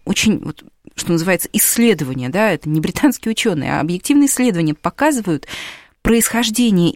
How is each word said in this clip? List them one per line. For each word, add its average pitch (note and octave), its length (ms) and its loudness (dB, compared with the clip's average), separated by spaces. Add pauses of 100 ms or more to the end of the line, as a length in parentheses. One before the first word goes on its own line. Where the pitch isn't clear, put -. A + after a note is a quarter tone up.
очень, - 320 0
вот, - 260 -12 (320)
что - 180 -6
называется, E3+ 400 0
исследования, D3+ 760 0
да, G#3 220 0
это D3+ 180 -4
не D#3 120 0
британские A3+ 500 0
учёные, D3 420 -2
а D3 60 -2
объективные F#3 480 2
исследования F3 480 0
показывают A3 720 -2 (540)
происхождение A3+ 920 2